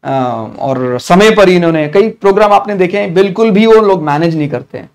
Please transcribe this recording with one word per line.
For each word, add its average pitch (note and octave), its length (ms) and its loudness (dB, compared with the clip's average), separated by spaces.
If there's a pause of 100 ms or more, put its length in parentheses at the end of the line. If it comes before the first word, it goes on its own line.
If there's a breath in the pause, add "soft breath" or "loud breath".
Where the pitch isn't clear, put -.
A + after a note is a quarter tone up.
अ, B2 420 -4 (120)
और B2+ 420 -4
समय G3 300 4
पर G3 180 4
इन्होंने, E3 400 0
कई G3 200 2
प्रोग्राम G#3 440 0
आपने G#3 220 0
देखे F#3 240 -2
हैं, G3 160 -4
बिल्कुल G3+ 360 0
भी G#3+ 160 2
वो A3 80 6
लोग G3 280 2
मैनेज D#3 340 -2
नहीं D3+ 120 -4
करते - 300 -10
हैं। - 160 -18